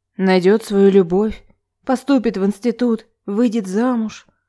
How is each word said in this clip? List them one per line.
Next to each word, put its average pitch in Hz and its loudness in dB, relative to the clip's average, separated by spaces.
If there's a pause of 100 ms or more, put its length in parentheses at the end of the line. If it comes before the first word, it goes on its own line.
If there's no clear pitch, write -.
(160)
найдет 190 2
свою 196 4
любовь, 190 0 (400)
поступит 240 -2
в 190 0
институт, 233 -4 (200)
выйдет 208 -2
замуж. 220 -4 (220)